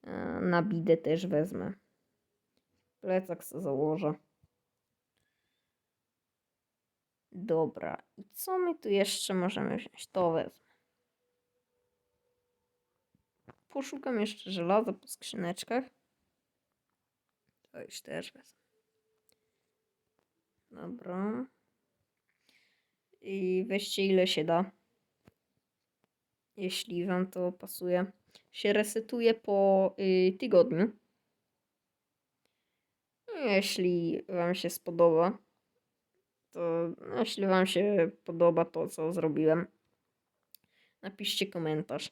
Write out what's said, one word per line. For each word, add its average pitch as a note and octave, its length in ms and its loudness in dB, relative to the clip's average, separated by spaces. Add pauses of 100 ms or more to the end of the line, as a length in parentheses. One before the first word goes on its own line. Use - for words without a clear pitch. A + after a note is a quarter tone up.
E, - 380 -6
na F3 220 2
bidę E3+ 340 2
też E3 300 -2
wezmę. D#3+ 460 -2 (1300)
Plecak F#3 440 -4
se - 160 -12
założę. D#3 540 -2 (3250)
Dobra. E3 640 -4 (140)
I - 160 -18
co F#4 260 -4
my F4 160 0
tu - 140 -10
jeszcze G3 460 0
możemy F#3 420 -2
wziąć? - 300 -12
To F3 260 0
wezmę. - 340 -4 (3000)
Poszukam C4+ 520 -6
jeszcze G#3 300 -6
żelaza G3 420 0
po - 160 -14
skrzyneczkach. G3 760 -6 (1900)
To - 100 -16
już - 180 -16
też - 320 -12
wezmę. - 280 -20 (2000)
Dobra. G#3 760 -8 (1700)
I F#3 480 -2
weźcie G3+ 380 -2
ile F#3 200 6
się D#3 180 -2
da. E3+ 260 2 (1900)
Jeśli F#3 500 -6
wam F#3 240 0
to F3+ 220 -2
pasuje. F3+ 540 -2 (460)
Się G#3 200 0
resetuje A3 640 2
po, G3 640 4
y, F#3 420 4
tygodniu. G#3 520 4 (2500)
Jeśli F#3+ 920 0
wam F3 260 0
się F3 160 -4
spodoba, E3+ 680 4 (1160)
to, E3+ 320 -2 (200)
no, - 100 -4
jeśli G#3+ 280 -2
wam F#3 200 4
się F#3+ 440 2 (140)
podoba E3+ 400 4
to, E3 240 -4
co D#3+ 240 -4
zrobiłem, D#3 540 2 (1400)
napiszcie G3 440 -4
komentarz. D#3 640 -4